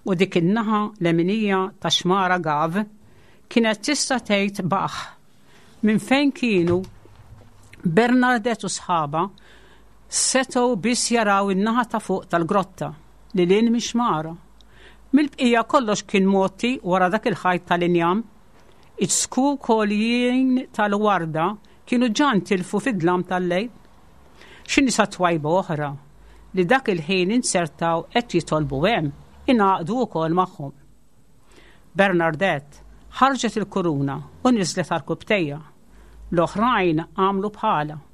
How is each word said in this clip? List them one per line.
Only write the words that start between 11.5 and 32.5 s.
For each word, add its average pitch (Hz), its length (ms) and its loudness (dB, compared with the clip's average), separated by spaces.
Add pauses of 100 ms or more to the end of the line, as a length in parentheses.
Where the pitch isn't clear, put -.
in-naħa 226 360 0
ta' 214 140 -4
fuq - 260 -4
tal-grotta, 170 640 -2 (420)
li 185 120 2
lin 214 260 4
minn 233 120 0
Xmara. 170 500 -2 (760)
Mill-bqija 262 560 2
kollox 220 400 0
kien 190 220 2
moti 196 540 0
wara 185 260 2
dak 214 180 -2
il-ħajt 180 400 0
tal-injam. 175 540 2 (800)
Iċ-sku 269 600 0
kolijin 240 1120 0
tal-warda 196 760 0 (380)
kienu 247 240 0
ġan 226 360 2
tilfu 190 340 -2
fid-dlam 180 480 0
tal-lejl. 180 420 -2 (1000)
Xi - 180 2
nisa 220 240 0
twajba 170 520 0
oħra 147 280 -6 (640)
li 185 120 2
dak 254 280 2
il-ħin 180 420 0
insertaw 165 760 -2
qed 240 240 -2
jitolbu 147 480 -2
hemm, 185 260 0 (380)
ingħaqdu 196 540 2
wkoll 160 340 -2
magħhom. 175 340 -4 (1300)
Bernadette 170 840 0 (340)